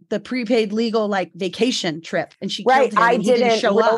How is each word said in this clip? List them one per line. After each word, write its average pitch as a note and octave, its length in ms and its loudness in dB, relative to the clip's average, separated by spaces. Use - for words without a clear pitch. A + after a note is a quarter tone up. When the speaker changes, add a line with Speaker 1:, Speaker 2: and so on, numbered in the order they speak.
Speaker 1:
the G#3 100 -4
prepaid A3+ 520 -2
legal, A3 360 0
like, F#3+ 260 -4
vacation F#3 720 -4
trip, - 360 -6
and F#3 120 -8
she G#3 160 -8
Speaker 2:
Right. C4 140 4
Speaker 1:
killed A3 120 0
him, A#3 60 0
Speaker 2:
I A#3 140 4
Speaker 1:
and A3+ 100 0
he A#3+ 80 2
didn't A#3+ 180 2
Speaker 2:
didn't A3 120 0
Speaker 1:
show A3 180 2
up. A3 180 4